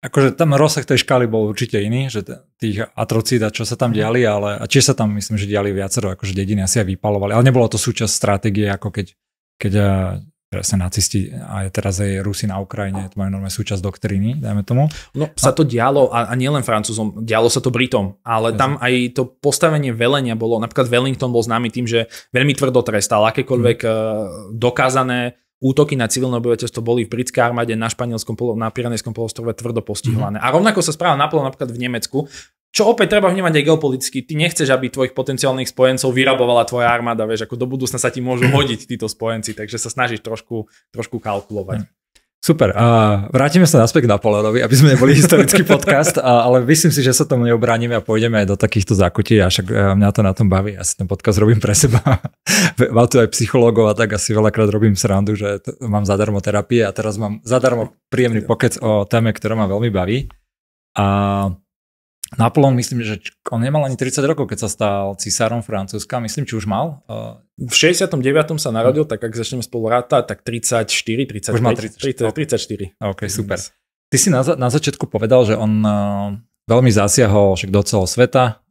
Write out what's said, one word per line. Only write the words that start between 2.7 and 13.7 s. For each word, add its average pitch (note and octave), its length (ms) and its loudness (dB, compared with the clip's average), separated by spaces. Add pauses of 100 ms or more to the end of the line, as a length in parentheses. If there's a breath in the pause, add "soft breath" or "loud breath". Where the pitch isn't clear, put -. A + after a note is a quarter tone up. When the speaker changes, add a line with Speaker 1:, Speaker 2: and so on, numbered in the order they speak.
Speaker 1:
atrocít A2 480 -2
a G#2+ 140 -2
čo A2+ 100 -6
sa A2+ 140 -6
tam A#2+ 160 0
Speaker 2:
Mhm. - 20 0
Speaker 1:
diali, A2 280 0
ale, G#2 340 -2
a - 80 -10
tiež C#3 180 2
sa B2+ 100 2
tam, G#2+ 200 -2
myslím, G#2 240 -4
že G2+ 80 -2
diali G2+ 240 -2
viacero, G2 400 -4
akože F#2+ 240 -8
dediny G2 260 -2
asi F#2+ 220 0
aj F#2 80 -2
vypalovali, G2+ 420 -2
ale A#2 140 4
nebolo B2 240 4
to A2+ 80 -4
súčasť A2+ 320 -4
stratégie, G2+ 580 0
ako G2 220 -4
keď, F#2 240 -8 (420)
keď, G2+ 220 -4
a, G2+ 100 4 (600)
presne F#2+ 340 -4
nacisti F#2+ 500 -2
a G2 380 -10
teraz G2+ 280 -4
aj G2 220 -2
Rusi G2 240 -6
na G2 140 -4
Ukrajine, G2 500 -6
to - 80 -16
majú G2 140 -4
normálne G2 200 -6
súčasť G2 300 -6